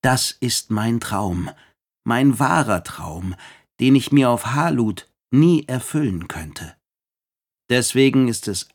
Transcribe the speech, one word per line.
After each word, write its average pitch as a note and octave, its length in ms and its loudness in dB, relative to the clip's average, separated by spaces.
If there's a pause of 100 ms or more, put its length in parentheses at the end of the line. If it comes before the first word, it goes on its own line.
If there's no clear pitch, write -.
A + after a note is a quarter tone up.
Das B2+ 300 0
ist - 400 -6
mein A2+ 300 -2
Traum, F2+ 480 -4 (560)
mein B2 340 2
wahrer C3 460 0
Traum, F2+ 500 -10 (460)
den C3 140 6
ich C3 180 0
mir C3+ 160 4
auf A#2 240 -2
Halut C3 560 -2 (200)
nie D#3+ 380 4
erfüllen A#2+ 640 -4
könnte. D#2+ 460 -12 (960)
Deswegen C3 580 2
ist A2 220 -4
es F#2+ 260 -8